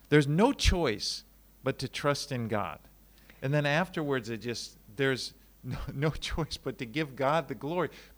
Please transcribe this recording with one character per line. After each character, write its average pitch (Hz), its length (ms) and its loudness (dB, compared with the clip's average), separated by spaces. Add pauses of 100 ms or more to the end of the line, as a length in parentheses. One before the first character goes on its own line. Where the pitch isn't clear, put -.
there's 147 180 6
no 202 280 4
choice 139 720 0 (380)
but 131 140 0
to 135 100 -6
trust - 480 -2
in 117 140 -2
God. 98 300 -2 (640)
And 135 100 0
then 147 140 4
afterwards, 143 640 0
it 110 100 -4
just, - 380 -8 (180)
there's 135 380 0 (280)
no, 127 140 -8 (100)
<laughs> 135 80 -10
no 147 160 2
choice - 460 -4
but 131 220 -8
to 127 80 -8
give 135 280 -4
God 139 340 2
the 135 60 -6
glory. 151 360 -4 (280)